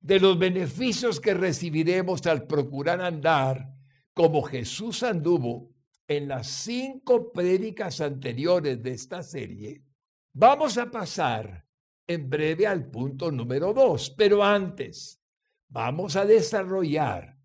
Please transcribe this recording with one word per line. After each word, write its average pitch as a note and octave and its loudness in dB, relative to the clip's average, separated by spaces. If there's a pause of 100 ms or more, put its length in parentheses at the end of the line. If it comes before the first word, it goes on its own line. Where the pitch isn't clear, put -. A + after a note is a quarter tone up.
de F#3+ 4
los F#3+ 6
beneficios F#3+ 0
que G3+ 2
recibiremos F3 0
al D3 0
procurar C#3+ -2
andar D3 0 (400)
como D#3 4
Jesús F#3 -8
anduvo D#3 -2 (360)
en C#3+ -2
las C3 -6
cinco B3 -2
prédicas F#3 -2
anteriores C#3 -2
de B2+ -6
esta F3 -12
serie, G#2 -12 (500)
vamos B3+ 4
a A#3+ -6
pasar A#2 -4 (400)
en D#3 -6
breve D#3 0
al F3 -2
punto C3+ -6
número C#3 -2
dos, A#3 2
pero G#3 4
antes - -2 (480)
vamos C#3 -4
a G3 2
desarrollar F#3 2